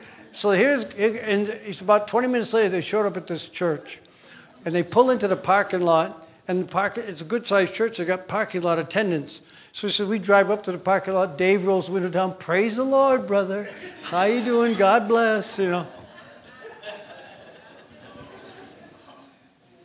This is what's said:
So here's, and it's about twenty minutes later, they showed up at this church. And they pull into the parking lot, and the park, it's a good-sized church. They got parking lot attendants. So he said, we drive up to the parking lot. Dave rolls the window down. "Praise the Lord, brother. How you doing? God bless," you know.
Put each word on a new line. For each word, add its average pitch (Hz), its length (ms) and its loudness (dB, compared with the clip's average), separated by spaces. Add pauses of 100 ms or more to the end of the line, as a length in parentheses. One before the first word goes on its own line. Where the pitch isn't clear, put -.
(340)
So - 180 2
here's, 240 320 4
and 214 680 -2
it's 214 320 -10
about 208 260 2
twenty 240 200 0
minutes 247 260 0
later, 220 160 4
they 180 120 -2
showed 208 260 0
up 180 100 -6
at 175 80 -10
this 165 240 -6
church. - 520 -4 (640)
And 170 100 -2
they 175 80 2
pull 233 260 4
into 208 180 0
the 185 100 0
parking 190 440 0
lot, 170 460 0 (200)
and 185 180 -2
the - 20 -12
park, 190 300 -2
it's 202 240 -8
a 160 40 -10
good-sized 196 480 0
church. 226 240 -2
They 175 80 -4
got 185 220 -4
parking 190 340 -4
lot 170 160 2
attendants. 165 640 -4 (300)
So - 160 -6
he 190 40 0
said, 202 180 0
we 220 100 -2
drive 196 320 4
up 208 120 -2
to 185 100 -4
the 175 40 -8
parking 185 360 0
lot. 180 240 0
Dave 185 280 2
rolls 190 220 2
the 175 60 -6
window 185 160 -2
down. 185 260 -2
"Praise 202 400 0
the 247 80 -2
Lord, 269 440 2
brother. 202 420 -2 (340)
How 175 200 0
you 226 200 2
doing? 233 300 2
God 202 340 4
bless," 220 500 2
you 190 120 0
know. 175 180 -2 (4000)